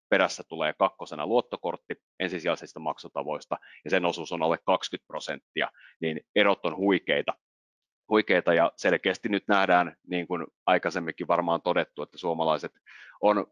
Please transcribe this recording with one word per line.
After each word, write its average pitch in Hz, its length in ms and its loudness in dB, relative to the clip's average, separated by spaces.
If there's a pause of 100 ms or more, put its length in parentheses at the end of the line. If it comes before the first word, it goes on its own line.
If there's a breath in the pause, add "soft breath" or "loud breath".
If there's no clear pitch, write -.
perässä 92 400 2
tulee 80 300 -2
kakkosena 85 480 -2
luottokortti 90 680 -4 (260)
ensisijaisista 85 600 -4
maksutavoista, 76 760 -6 (260 loud breath)
ja 76 60 -6
sen 90 140 2
osuus 85 280 -2
on 82 100 -4
alle 82 220 2
kaksikymmentä - 420 -2
prosenttia, 76 640 -8 (320 loud breath)
niin 78 200 -4 (160)
erot 101 300 2
on 80 100 -4
huikeita, 85 580 0 (720)
huikeita, 98 460 2
ja 82 220 4
selkeästi 92 520 0
nyt 101 200 -2
nähdään, 92 480 4 (100)
niin 87 200 -4
kuin 85 200 -4 (200)
aikaisemminkin 85 600 0
varmaan 85 340 2
todettu, 87 400 -2
että - 160 -12
suomalaiset 80 540 -2 (480 loud breath)
on 104 300 2